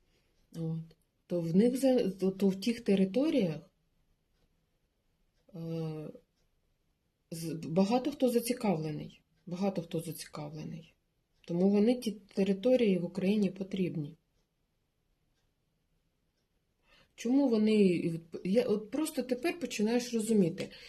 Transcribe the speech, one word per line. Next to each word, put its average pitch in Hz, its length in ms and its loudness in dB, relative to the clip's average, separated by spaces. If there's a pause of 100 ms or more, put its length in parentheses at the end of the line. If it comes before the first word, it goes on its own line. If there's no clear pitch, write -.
(560)
от, 160 400 -8 (300)
то 175 140 -2
в 165 160 0
них 247 200 6
за-, 254 340 4
то, 190 200 -2
то 196 180 0
в 190 120 -2
тих 233 200 -2
територіях, 196 800 2 (1900)
е, 160 560 -8 (1200)
з-, 165 220 -8
багато 196 600 0
хто 254 160 0
зацікавлений, 165 920 -2 (240)
багато 185 360 -4
хто 165 180 -6
зацікавлений. 156 920 -12 (520)
Тому 180 240 2
вони, 208 240 4
ті 233 180 -4
території, 196 840 2
в 165 60 -2
Україні 185 460 0
потрібні. 165 640 -6 (3000)
Чому 269 280 2
вони, 214 540 4 (420)
я 208 180 2
от 214 280 -2
просто 294 320 -4
тепер 254 380 -4
починаєш 233 540 -2
розуміти, 208 540 0 (200)